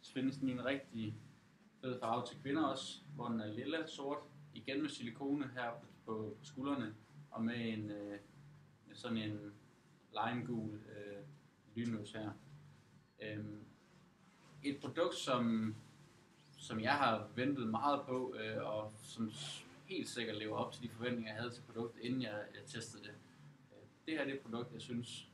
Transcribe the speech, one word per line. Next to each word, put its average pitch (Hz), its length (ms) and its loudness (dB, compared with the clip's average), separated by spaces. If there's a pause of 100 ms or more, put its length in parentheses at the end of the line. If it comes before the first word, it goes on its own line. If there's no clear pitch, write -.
Så - 120 -16
findes 131 240 4
den 135 120 4
i - 20 4
en 123 140 0
rigtig 117 500 0 (640)
fed 127 180 -2
farve 120 260 4
til - 160 -8
kvinder 147 220 4
også, - 360 0 (160)
hvor 117 120 -2
den 113 140 2
er 107 120 -2
lilla 151 340 0
sort, 143 300 -2 (360)
igen 135 280 0
med 147 80 0
silikone 139 640 0
her 120 180 0
på, - 140 -8 (200)
på, 107 340 -2
på - 60 -14
skuldrene, 127 500 0 (360)
og 113 120 0
med 117 300 2
en, 107 160 -2
øh, 104 300 -4 (680)
med - 80 -16
sådan 117 220 -2
en 104 360 -2 (600)
limegul, 113 600 2
øh, 104 500 -8 (520)
lynlås 113 360 -2
her. 107 200 -2 (920)
Øhm, 107 380 -4 (1040)
et 139 180 0
produkt, 160 340 4
som, 113 600 6 (800)
som 113 220 -2
jeg 123 140 6
har 117 420 6
ventet 131 320 4
meget 139 380 6
på, 127 300 0
øh, 110 300 -2
og 107 280 0 (100)
som 110 280 -2
s-, - 340 -6 (200)
helt 190 220 -2
sikkert 110 300 0
lever 107 200 0
op 120 160 0
til 131 100 -10
de 113 60 -2
forventninger, 113 420 -2
jeg 107 100 -2
havde 120 120 -2
til - 80 -12
produktet, 117 400 -4
inden 127 200 2
jeg, 104 220 0 (120)
jeg 104 100 -10
testede - 380 -8
det. 104 100 -10 (580)
Øh, - 160 -18 (180)
det 160 80 0
her, 147 100 2
det 135 80 0
er 139 40 0
et 139 60 -4
produkt, 117 320 -2
jeg 110 80 -8
synes - 520 -4